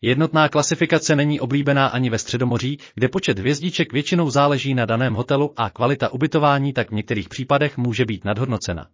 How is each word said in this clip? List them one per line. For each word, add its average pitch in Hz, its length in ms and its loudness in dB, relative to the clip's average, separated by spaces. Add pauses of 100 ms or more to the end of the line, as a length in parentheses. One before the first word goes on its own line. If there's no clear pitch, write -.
Jednotná 151 480 2
klasifikace 156 640 2
není 147 240 2
oblíbená 139 480 2
ani 123 220 0
ve 113 80 -2
Středomoří, 123 600 -2 (180)
kde 120 120 2
počet 143 320 -2
hvězdiček 147 540 -2
většinou 151 360 0
záleží 135 440 2
na 123 120 2
daném 117 280 0
hotelu 139 440 0
a 113 120 -2
kvalita 127 400 0
ubytování 143 640 0
tak 120 180 -2
v - 20 -8
některých 107 360 -4
případech 139 480 -2
může 120 280 0
být 107 200 -6
nadhodnocena. 101 680 -4